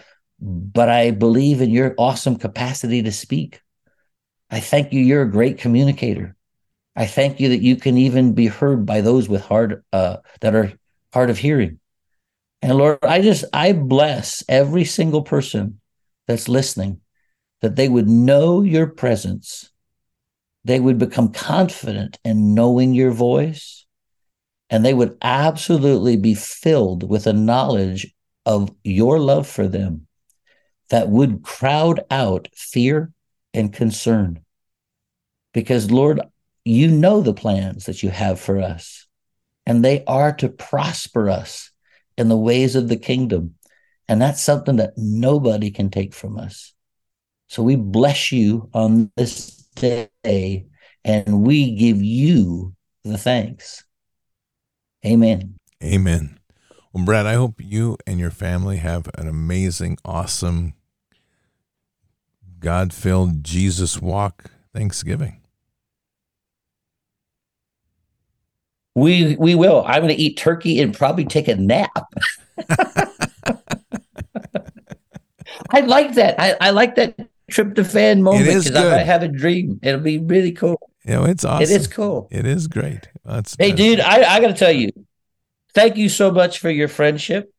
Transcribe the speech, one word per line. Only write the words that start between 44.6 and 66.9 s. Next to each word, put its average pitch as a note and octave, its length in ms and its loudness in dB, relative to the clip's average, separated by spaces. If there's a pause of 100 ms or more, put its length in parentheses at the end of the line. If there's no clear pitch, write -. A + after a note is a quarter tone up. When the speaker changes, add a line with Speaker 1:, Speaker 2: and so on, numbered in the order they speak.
Speaker 1:
that G#2+ 200 -2
nobody A2+ 720 0
can G2 220 -4
take G2 240 -6
from G#2 240 -12
us. - 340 -16 (760)
So - 120 -6
we B2+ 140 4
bless A#2 560 0
you A2 420 0
on A2+ 420 2
this - 360 -6 (240)
day, G2+ 920 -4 (380)
and G#2 420 0
we C3+ 300 2
give G#2+ 260 2
you G#2 720 0 (300)
the G#2 140 -8
thanks. - 680 -6 (1200)
Amen. G#2+ 500 2 (280)
Speaker 2:
Amen. E2+ 560 -2 (540)
Well, F#2 120 -4
Brad, G#2+ 200 2
I A2 80 -2
hope A#2+ 260 0
you G#2+ 380 -4 (100)
and F#2+ 120 -4
your F2 120 -4
family F#2 460 -4
have E2 380 -6
an D#2 120 -10
amazing, F2 800 -4
awesome, E2+ 680 -4 (1900)
God-filled, F2+ 840 -2
Jesus F2+ 580 -2
walk F#2+ 500 -6 (220)
Thanksgiving. G#2+ 680 -6 (3500)